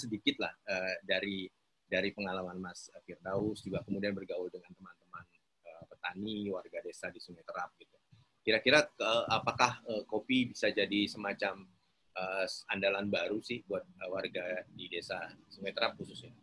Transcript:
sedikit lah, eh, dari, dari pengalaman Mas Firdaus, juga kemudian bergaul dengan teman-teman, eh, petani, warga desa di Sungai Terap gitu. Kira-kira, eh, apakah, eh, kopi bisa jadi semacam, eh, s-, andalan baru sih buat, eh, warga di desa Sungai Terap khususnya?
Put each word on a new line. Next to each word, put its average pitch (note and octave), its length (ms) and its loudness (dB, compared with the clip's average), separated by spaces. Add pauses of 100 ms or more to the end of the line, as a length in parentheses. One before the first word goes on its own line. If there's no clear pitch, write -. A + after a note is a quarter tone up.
sedikit A#2+ 400 0
lah, E2+ 80 2 (160)
eh, F#2 400 0
dari, F#2+ 400 0 (400)
dari F#2+ 240 2
pengalaman F#2 480 -4
Mas F2+ 320 -10 (160)
Firdaus, G2+ 560 -2
juga F#2+ 240 -4
kemudian G2 320 -2
bergaul F2+ 320 -4
dengan F2+ 240 -14
teman-teman, - 500 -18 (380)
eh, E2 220 -18 (100)
petani, G2+ 560 -4
warga F2 320 -4
desa F2 320 -8
di F2 80 -18
Sungai F2 240 -18
Terap - 320 -6
gitu. - 160 -20 (480)
Kira-kira, B2 400 8
eh, A2+ 480 2
apakah, A#2 560 4
eh, A2 240 -2
kopi A#2+ 400 2
bisa G#2 240 2
jadi G2+ 320 4
semacam, G2+ 560 -2 (560)
eh, F#2+ 320 0
s-, - 240 -10
andalan G2 340 4
baru F#2+ 320 2
sih A#2+ 300 -6
buat, F#2 160 -2
eh, F#2 240 -10
warga F#2 320 -2 (320)
di F2+ 160 -12
desa F2 320 -4 (260)
Sungai F#2+ 240 -6
Terap - 240 0
khususnya? - 480 -12